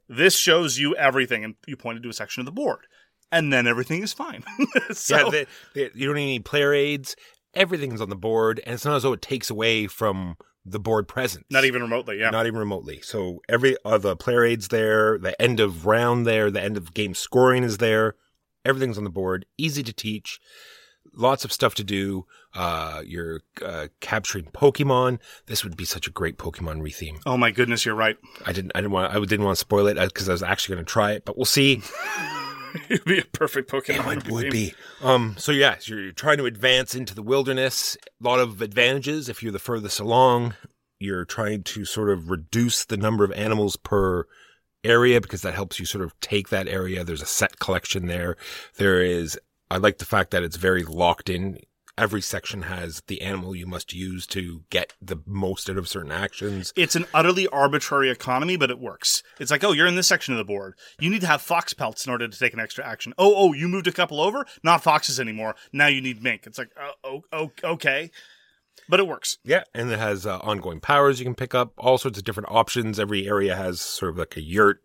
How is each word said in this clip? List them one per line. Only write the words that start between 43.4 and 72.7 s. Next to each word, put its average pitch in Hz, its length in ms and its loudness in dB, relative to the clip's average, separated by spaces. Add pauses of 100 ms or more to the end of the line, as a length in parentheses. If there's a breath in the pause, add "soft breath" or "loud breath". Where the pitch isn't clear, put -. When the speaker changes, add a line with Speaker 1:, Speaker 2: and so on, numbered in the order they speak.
Speaker 2:
per 95 500 0 (580 soft breath)
area 120 360 6
because - 220 -8
that 90 120 -4
helps 95 240 -6
you 87 80 -6
sort 98 180 -4
of - 160 -10
take 101 300 -2
that 95 180 -2
area. 92 340 -4
There's 82 200 -8
a - 40 -12
set - 320 -2
collection 90 500 -4
there. 87 280 -4 (400 loud breath)
There 95 260 6
is, 87 360 -2 (320)
I 92 80 0
like 101 200 4
the - 60 -10
fact 98 280 0
that 90 100 2
it's 82 140 -4
very 90 280 2
locked 85 460 2
in. 92 280 -4 (400)
Every 107 220 0
section 98 420 -8
has 85 440 -10
the - 160 -8
animal 95 340 -6
you 87 100 -10
must 90 280 -10
use 92 340 -8
to 87 400 -8
get 87 320 -2
the 92 240 -8
most 98 460 -4
out 95 80 -4
of 87 100 -6
certain 80 240 -8
actions. 98 640 -6
Speaker 1:
It's 170 180 2
an 165 200 -2
utterly 180 340 4
arbitrary 139 640 2
economy, 135 480 -2
but 135 120 0
it 123 80 -8
works. - 440 -4 (180 soft breath)
It's 131 100 -6
like, 147 140 0
"Oh, 202 80 4
you're 156 140 6
in 175 100 2
this 185 100 2
section 147 280 0
of 113 40 -2
the 104 60 -2
board. 98 300 -8 (260 loud breath)
You 156 80 0
need 202 140 0
to 185 40 -2
have 147 140 2
fox - 320 -2
pelts 117 320 -6
in 127 80 -4
order 117 160 -4
to 107 100 -18
take 123 140 2
an 113 80 -8
extra 120 240 -8
action. 120 320 -10
Oh, 202 180 8
oh, 190 200 6
you 156 120 -4
moved 180 200 -2
a 175 60 0
couple 156 280 0
over? 220 240 0 (180 loud breath)
Not 160 200 4
foxes 151 360 2
anymore. 110 380 -6 (160 loud breath)
Now 143 140 4
you 135 160 2
need 120 200 -6
mink." 117 240 -4
It's 107 120 -18
like, 123 100 -10 (100)
"Oh, 143 140 -10 (100)
oh, 135 200 -10 (100)
oh, 156 180 -6 (140)
okay." 160 460 -2 (800 soft breath)
But 190 100 6
it 190 80 2
works. - 340 -6
Speaker 2:
Yeah, 156 220 0 (100)
and 120 160 -4
it 110 80 -2
has, 104 280 -4
uh, 95 140 -4
ongoing 92 400 -4
powers 143 380 4
you 123 60 -8
can 123 100 -6
pick 127 200 -6
up, 123 240 0
all 127 180 4
sorts 113 220 -2
of 95 60 -8
different 104 280 -8
options. 110 480 2